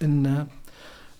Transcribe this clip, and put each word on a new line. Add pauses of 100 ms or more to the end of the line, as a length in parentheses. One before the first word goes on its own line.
أن (720)